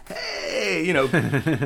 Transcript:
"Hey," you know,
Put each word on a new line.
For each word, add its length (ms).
"Hey," 720
you 60
know, 160